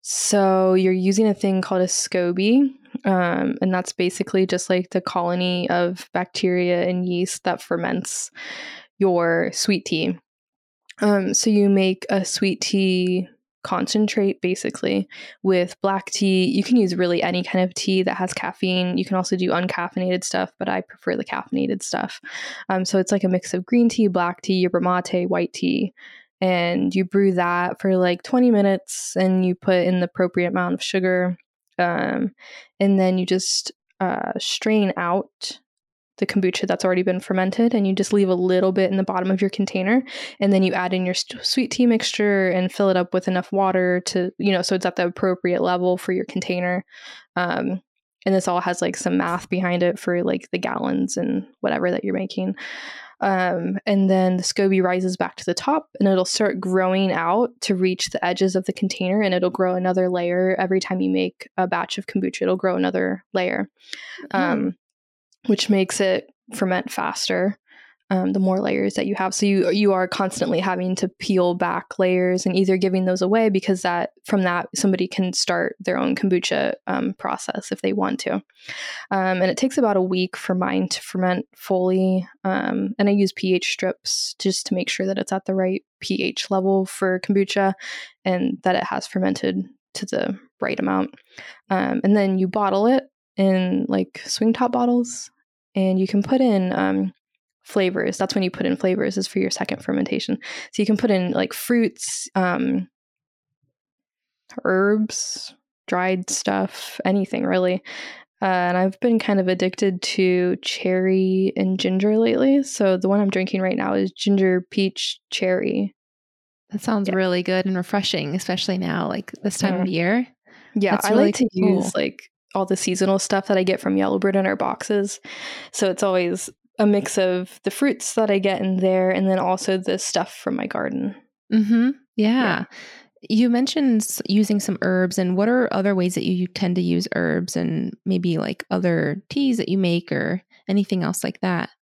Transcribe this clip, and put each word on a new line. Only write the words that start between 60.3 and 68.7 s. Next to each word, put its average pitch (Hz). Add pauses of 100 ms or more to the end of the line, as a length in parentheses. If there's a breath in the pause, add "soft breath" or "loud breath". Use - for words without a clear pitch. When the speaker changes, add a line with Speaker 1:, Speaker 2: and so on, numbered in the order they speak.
Speaker 1:
Every 190
time 185
you -
make 185 (100)
a 185
batch 175
of 196
kombucha, -
it'll 185
grow 185
another 185 (100)
layer, 190 (640 loud breath)
Speaker 2:
Oh. 190
Speaker 1:
um, 180 (720)
which 208
makes 190
it 190 (280)
ferment 185
faster, - (540 soft breath)
um, 185
the 196
more 190
layers 196